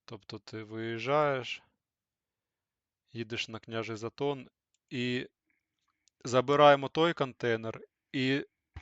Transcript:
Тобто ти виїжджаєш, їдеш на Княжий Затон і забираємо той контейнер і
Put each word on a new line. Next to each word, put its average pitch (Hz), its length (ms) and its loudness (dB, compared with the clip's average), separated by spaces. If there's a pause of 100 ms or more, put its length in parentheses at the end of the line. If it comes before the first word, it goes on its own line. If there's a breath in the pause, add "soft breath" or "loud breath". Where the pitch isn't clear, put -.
Тобто 110 340 -16
ти 110 240 -12
виїжджаєш, 117 1000 -2 (1500)
їдеш 113 360 -8
на 110 100 -12
Княжий 113 360 -8
Затон 123 540 -6 (400)
і 123 400 -4 (960)
забираємо 139 640 6
той 165 240 2
контейнер 117 680 -4 (300)
і 135 340 0 (360)